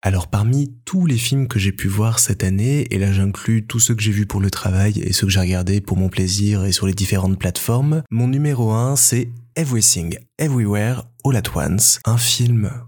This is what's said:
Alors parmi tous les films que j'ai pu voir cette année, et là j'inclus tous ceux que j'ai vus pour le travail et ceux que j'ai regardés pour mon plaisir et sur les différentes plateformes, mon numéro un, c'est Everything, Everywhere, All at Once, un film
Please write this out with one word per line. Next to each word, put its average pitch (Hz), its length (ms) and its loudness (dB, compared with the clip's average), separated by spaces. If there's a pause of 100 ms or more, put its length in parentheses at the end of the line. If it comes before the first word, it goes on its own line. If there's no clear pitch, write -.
Alors 95 280 0
parmi 127 560 0
tous 185 220 0
les 127 120 2
films 135 300 0
que 107 100 -2
j'ai 98 140 2
pu 95 160 -4
voir 107 320 0
cette - 240 0
année, 110 500 0
et 98 40 0
là 98 140 2
j'inclus 98 540 0
tous 117 140 -2
ceux 113 160 2
que 110 60 -2
j'ai 107 100 2
vus 104 140 0
pour 104 140 -2
le 98 120 2
travail 98 480 0
et 95 120 -4
ceux - 140 0
que 98 60 2
j'ai 95 80 2
regardés 92 400 0
pour 98 160 -2
mon 92 120 2
plaisir 95 560 0
et 98 60 0
sur 92 160 -2
les 95 80 0
différentes 95 420 0
plateformes, 135 760 0
mon 117 160 0
numéro 135 420 0
un, 120 240 0
c'est 120 380 0 (240)
Everything, 110 600 0 (200)
Everywhere, 117 640 0 (220)
All 139 100 2
at 104 180 -2
Once, 85 520 0
un 113 120 2
film 117 540 2 (180)